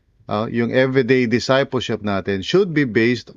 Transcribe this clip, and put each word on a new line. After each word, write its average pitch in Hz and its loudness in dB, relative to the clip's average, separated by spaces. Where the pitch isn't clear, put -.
uh, 107 -4
yung 117 -2
everyday 127 2
discipleship 123 0
natin 98 -2
should 175 0
be 143 0
based 113 0